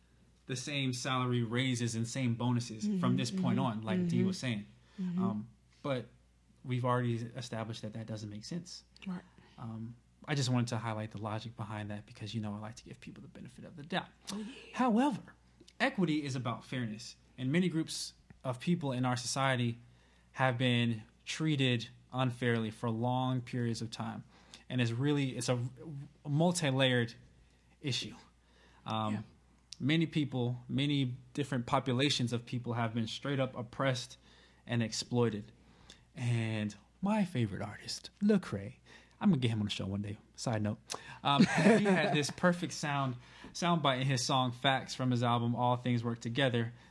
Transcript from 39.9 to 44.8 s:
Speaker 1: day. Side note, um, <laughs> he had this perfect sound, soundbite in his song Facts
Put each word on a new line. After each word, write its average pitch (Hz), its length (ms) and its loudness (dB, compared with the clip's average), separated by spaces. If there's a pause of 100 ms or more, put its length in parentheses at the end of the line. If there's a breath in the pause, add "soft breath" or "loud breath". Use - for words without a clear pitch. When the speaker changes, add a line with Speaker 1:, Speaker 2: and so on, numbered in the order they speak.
Speaker 1:
day. 104 140 -8 (180)
Side 110 260 -2
note, 104 160 0 (460 loud breath)
um, 139 220 6
<laughs> - 100 2
he 202 300 8
had 165 280 4
this 143 160 2
perfect 175 440 2
sound, 139 420 0 (400 loud breath)
soundbite 151 460 2
in 135 60 2
his 131 160 2
song 127 280 4
Facts 123 420 2